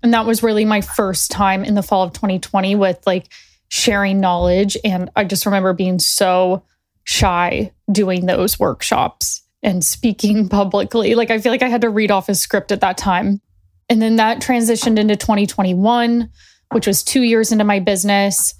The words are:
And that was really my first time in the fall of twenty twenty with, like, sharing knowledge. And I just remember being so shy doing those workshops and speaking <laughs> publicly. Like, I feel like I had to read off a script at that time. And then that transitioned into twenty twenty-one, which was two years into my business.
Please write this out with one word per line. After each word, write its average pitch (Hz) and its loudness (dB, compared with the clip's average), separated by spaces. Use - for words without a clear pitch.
And 233 4
that 226 0
was 226 0
really 220 2
my 214 2
first 190 -2
time 190 0
in 214 -2
the 202 0
fall 190 2
of 175 -4
twenty 190 -2
twenty 190 -2
with, 190 0
like, 185 -2
sharing 202 0
knowledge. 180 2
And 185 -2
I 208 0
just 190 -4
remember 196 0
being 185 -2
so 185 0
shy 180 -2
doing 185 0
those 180 -2
workshops - -4
and 180 0
speaking 208 0
<laughs> 202 0
publicly. 202 0
Like, 226 0
I 220 0
feel 226 0
like 262 0
I 254 0
had 233 0
to 233 2
read 208 0
off 190 0
a 202 0
script 202 -2
at 196 -2
that 185 0
time. 196 0
And 220 2
then 226 2
that 226 2
transitioned 226 0
into 214 2
twenty 208 0
twenty-one, 226 0
which 226 0
was 196 0
two - 0
years 226 2
into 214 2
my 202 2
business. 202 0